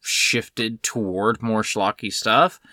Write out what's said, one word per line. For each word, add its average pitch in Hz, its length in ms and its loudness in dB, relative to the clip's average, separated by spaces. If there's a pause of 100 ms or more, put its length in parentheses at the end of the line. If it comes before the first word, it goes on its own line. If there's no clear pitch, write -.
shifted - 840 -2
toward 104 600 -2
more 110 180 0
schlocky 104 500 -2
stuff. 139 480 2 (140)